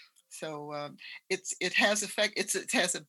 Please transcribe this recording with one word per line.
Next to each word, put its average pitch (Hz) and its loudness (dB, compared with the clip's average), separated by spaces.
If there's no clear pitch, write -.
So, 151 -8
um, 147 -8
it's, - -2
it 180 0
has 208 4
effect, 208 0
it's, - 0
it - -2
has 180 4
a 156 -8